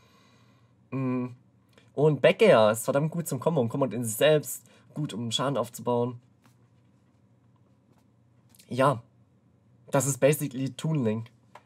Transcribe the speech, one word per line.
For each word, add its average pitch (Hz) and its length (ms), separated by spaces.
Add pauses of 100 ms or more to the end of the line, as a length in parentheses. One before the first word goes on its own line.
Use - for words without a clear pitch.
(880)
Mm. 127 380 (680)
Und 147 280
Back 175 200
Air 117 300
ist 113 120
verdammt 139 260
gut 165 160
zum 127 140
Combo 160 220
und 117 80
Combo 139 160
in 117 180
sich 107 140
selbst. 147 480 (280)
Gut, 147 200
um 113 180
Schaden 131 260
aufzubauen. 120 640 (2500)
Ja. 131 340 (920)
Das 139 140
ist 135 120
basically 139 540
Toon 151 340
Link. 113 220 (380)